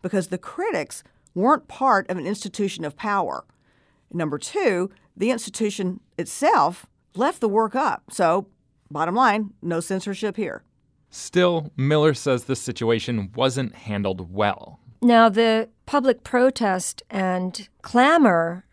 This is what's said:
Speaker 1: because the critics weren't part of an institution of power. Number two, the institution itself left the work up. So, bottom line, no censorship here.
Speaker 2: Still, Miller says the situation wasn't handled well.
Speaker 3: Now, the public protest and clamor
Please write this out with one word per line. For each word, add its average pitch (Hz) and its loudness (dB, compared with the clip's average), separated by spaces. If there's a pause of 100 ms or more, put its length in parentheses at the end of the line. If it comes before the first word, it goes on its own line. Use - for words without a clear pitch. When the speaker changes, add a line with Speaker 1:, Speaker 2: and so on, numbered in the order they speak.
Speaker 1:
because 190 -2
the 185 -6
critics - -6 (320)
weren't 262 2
part 233 0
of 185 -4
an 151 -6
institution 196 -6
of - -8
power. 185 -4 (680)
Number 156 -4
two, 196 -2 (260)
the 220 0
institution 202 -4 (180)
itself 175 0 (280)
left 269 -2
the 220 0
work 214 0
up. 254 -2
So, 180 0 (440)
bottom 160 -2
line, 220 0
no 170 -2
censorship 190 -6
here. - -8 (480)
Speaker 2:
Still, 175 0
Miller 151 4
says 127 0
the 131 -2
situation 113 -2
wasn't 127 0
handled 95 -6
well. - -2 (200)
Speaker 3:
Now, 233 8
the 220 2 (180)
public 262 0
protest 240 0
and 185 -4 (140)
clamor 214 4